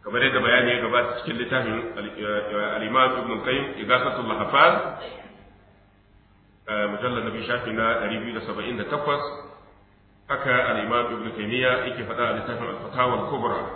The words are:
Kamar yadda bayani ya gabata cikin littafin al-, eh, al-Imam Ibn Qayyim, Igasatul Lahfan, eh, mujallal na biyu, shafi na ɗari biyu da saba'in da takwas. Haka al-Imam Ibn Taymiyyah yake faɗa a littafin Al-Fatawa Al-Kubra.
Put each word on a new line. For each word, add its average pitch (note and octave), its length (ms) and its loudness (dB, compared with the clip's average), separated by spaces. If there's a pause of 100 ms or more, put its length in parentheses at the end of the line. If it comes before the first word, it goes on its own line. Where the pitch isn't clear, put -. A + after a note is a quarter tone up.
Kamar A2 200 -2
yadda B2+ 160 4
bayani A#2+ 320 6
ya A#2+ 80 2
gabata A#2 400 2
cikin - 180 -6
littafin A#2+ 400 -2 (180)
al-, G#2 200 -8
eh, G#2 600 -2
al-Imam A#2 380 4
Ibn A2+ 180 -2 (120)
Qayyim, C3+ 220 0 (100)
Igasatul B2+ 520 2
Lahfan, A2 460 6 (1900)
eh, G#2+ 200 0
mujallal A2+ 360 -2
na A2+ 80 -4
biyu, A2+ 120 -6
shafi A#2 280 -4
na A2+ 320 2
ɗari G#2 160 -2
biyu A2+ 160 -6
da G#2+ 80 -6
saba'in G#2 340 -6
da G#2 80 -4
takwas. D3 380 -2 (1040)
Haka C3+ 260 0 (200)
al-Imam A2+ 360 0
Ibn G#2+ 200 -6
Taymiyyah B2 560 0
yake A#2+ 160 -6
faɗa A2+ 200 -2
a A2+ 100 2
littafin A#2 340 -6
Al-Fatawa B2+ 460 0
Al-Kubra. A#2+ 460 -2 (160)